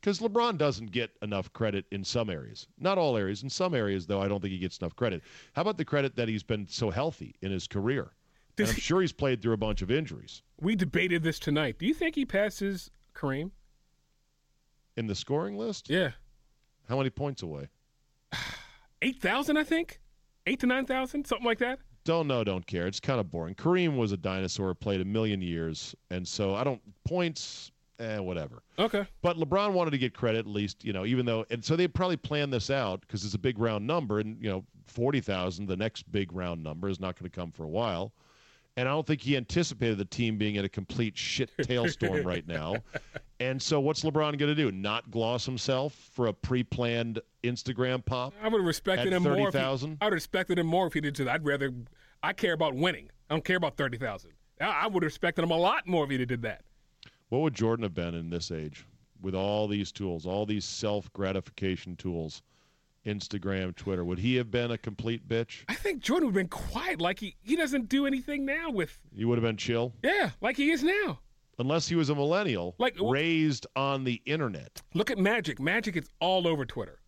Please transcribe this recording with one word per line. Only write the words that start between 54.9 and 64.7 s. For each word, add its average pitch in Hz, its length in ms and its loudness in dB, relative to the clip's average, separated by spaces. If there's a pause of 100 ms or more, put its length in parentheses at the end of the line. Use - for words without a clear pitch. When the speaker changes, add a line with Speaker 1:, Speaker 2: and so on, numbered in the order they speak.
Speaker 2:
have 156 60 2
respected 170 340 0
him 170 80 2
a 165 60 4
lot 180 280 4
more 170 200 4
if 139 60 -4
he 127 140 2
did 120 180 -2
that. 110 200 -6 (640)
Speaker 1:
What 123 140 2
would 156 120 2
Jordan 113 300 2
have 95 100 -2
been 85 220 -2
in 82 140 -6
this 85 220 -4
age 78 340 -8 (360)
with 92 140 -4
all 104 320 2
these 101 240 0
tools, 85 340 -4
all 98 200 0
these 104 180 -2
self-gratification 95 1300 -4
tools, 85 440 -6 (640)
Instagram, 98 720 -4
Twitter? 90 300 -2
Would 87 140 -2
he 123 160 4
have 123 140 2
been 120 220 0